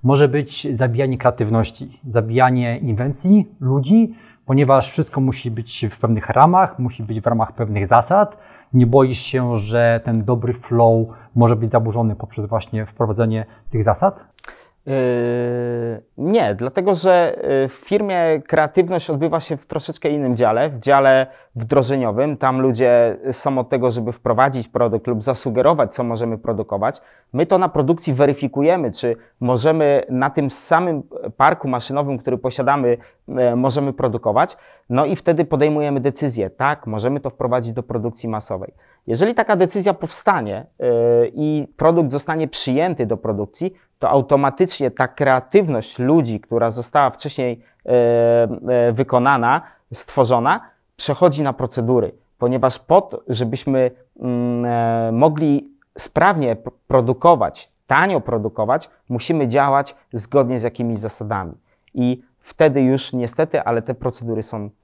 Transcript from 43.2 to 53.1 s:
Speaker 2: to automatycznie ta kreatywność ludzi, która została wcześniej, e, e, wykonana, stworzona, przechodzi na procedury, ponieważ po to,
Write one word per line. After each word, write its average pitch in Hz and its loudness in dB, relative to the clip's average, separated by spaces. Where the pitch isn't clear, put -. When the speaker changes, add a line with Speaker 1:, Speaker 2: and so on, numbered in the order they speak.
Speaker 2:
to 123 0
automatycznie 139 0
ta 131 -2
kreatywność 139 0
ludzi, 127 2
która 117 -2
została 123 0
wcześniej, 123 -6
e, - -2
e, 117 2
wykonana, 127 0
stworzona, 123 0
przechodzi 151 0
na 139 -2
procedury, 123 -2
ponieważ 127 0
po 180 4
to, - -14